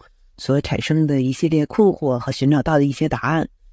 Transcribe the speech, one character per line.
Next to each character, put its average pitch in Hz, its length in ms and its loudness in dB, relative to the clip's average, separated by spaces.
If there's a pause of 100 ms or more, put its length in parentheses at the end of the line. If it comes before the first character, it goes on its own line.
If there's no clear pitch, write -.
(380)
所 139 240 -2
产 - 200 -4
生 156 240 0
的 143 160 0
一 131 100 0
系 160 160 -2
列 156 200 2
困 208 220 4
惑 131 280 -2
和 123 140 -6
寻 131 180 0
找 147 140 4
到 156 160 2
的 143 60 4
一 143 60 0
些 156 160 -2
答 120 120 -4
案。 151 280 -2 (260)